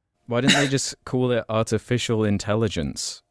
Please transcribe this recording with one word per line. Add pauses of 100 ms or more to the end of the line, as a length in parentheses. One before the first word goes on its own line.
(260)
Why
didn't
they
just (100)
call
it
Artificial
Intelligence? (100)